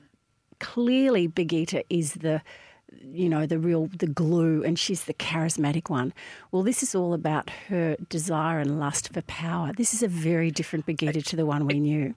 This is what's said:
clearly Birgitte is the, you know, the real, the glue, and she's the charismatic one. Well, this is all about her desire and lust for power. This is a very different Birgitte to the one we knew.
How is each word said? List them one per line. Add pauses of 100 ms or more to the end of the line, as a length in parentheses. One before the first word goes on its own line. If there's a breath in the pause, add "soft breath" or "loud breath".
(600)
clearly
Birgitte
is
the, (640 loud breath)
you
know,
the
real, (120)
the
glue,
and
she's
the
charismatic
one. (380 loud breath)
Well,
this
is
all
about (180)
her (120)
desire
and
lust
for
power.
This
is
a
very
different
Birgitte
to
the
one
we
knew.